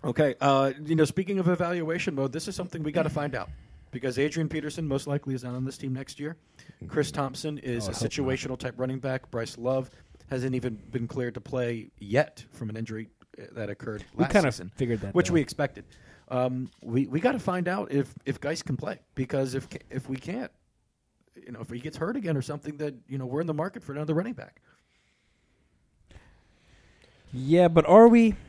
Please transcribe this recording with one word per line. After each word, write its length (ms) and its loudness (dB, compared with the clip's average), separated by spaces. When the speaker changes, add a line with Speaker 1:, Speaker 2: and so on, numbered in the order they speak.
Speaker 1:
Okay, 360 2
uh, 320 4
you 100 0
know, 80 6
speaking 360 0
of 100 2
evaluation 680 -2
mode, 160 -2
this 160 -8
is 80 -8
something 280 -8
we 100 -4
gotta 160 2
find 260 -4
out 140 -6
because 260 -4
Adrian 300 0
Peterson 400 -6
most 200 -2
likely 280 -2
is 80 -6
not 120 -8
on 100 -4
this 120 -8
team 160 -6
next 280 -10
year. 160 -8
Chris 240 0
Thompson 460 -4
is 280 -4
Speaker 2:
Oh, 20 -2
Speaker 1:
a 40 -4
Speaker 2:
I 40 -6
hope 80 -4
not. 80 0
Speaker 1:
situational 460 -2
type 200 -8
running 220 -4
back. 300 -4
Bryce 280 -6
Love 320 0
hasn't 260 -2
even 200 -2
been 160 -2
cleared 260 -4
to 80 -10
play 480 -4
yet 520 -2
from 180 -8
an 80 -8
injury, 320 -8
uh, 140 -16
that 180 -6
occurred 360 -8
Speaker 2:
We 60 2
Speaker 1:
last 100 2
Speaker 2:
kinda 220 6
Speaker 1:
season, 240 -10
Speaker 2:
figured 240 -2
that, 120 -8
Speaker 1:
which 140 4
Speaker 2:
though. 60 0
Speaker 1:
we 80 6
expected. 420 -4
Um, 380 -2
we, 240 0
we 120 -2
gotta 200 2
find 280 -2
out 240 -4
if, 220 0
if 140 -4
Geis 220 -4
can 160 -4
play 220 -8
because 400 -2
if, 120 -6
if 180 -8
we 80 -4
can't, 360 -8
you 160 -18
know, 80 -14
if 120 -12
he 80 -10
gets 180 -12
hurt 180 -2
again 220 -2
or 60 0
something, 340 -8
that, 160 -6
you 100 -8
know, 80 -6
we're 160 -2
in 60 -2
the 60 -2
market 300 -6
for 100 -12
another 200 -2
running 200 0
back. 280 -16
Speaker 2:
Yeah, 340 6
but 200 6
are 200 12
we? 280 8